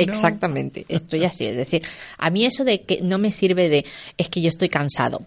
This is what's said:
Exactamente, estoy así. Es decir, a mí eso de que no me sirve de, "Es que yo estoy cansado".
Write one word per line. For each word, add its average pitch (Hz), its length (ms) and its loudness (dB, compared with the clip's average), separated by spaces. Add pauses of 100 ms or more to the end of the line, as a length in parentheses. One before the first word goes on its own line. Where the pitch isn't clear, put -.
(120)
Exactamente, 196 760 -2
estoy 165 360 -2
así. 170 220 -2
Es 107 100 -4
decir, 147 260 0 (360)
a 165 100 0
mí 196 160 2
eso 262 200 0
de 214 180 2
que - 180 -2
no 180 180 0
me 208 140 2
sirve 180 380 2
de, 147 160 4 (320)
"Es - 100 -2
que 180 140 -2
yo 170 60 4
estoy 165 200 0
cansado". 139 580 0